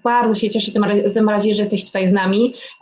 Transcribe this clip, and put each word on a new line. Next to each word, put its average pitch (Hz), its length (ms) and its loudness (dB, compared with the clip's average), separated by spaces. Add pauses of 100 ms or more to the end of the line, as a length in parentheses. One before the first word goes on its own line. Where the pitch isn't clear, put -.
bardzo 240 360 2
się 214 100 -2
cieszę 214 220 -4
tym 208 120 0
ra-, 202 300 0
tym 214 160 2
razie, 208 240 0
że 202 80 -2
jesteś 202 240 -4
tutaj 190 240 -2
z 190 40 4
nami. 202 400 2 (280)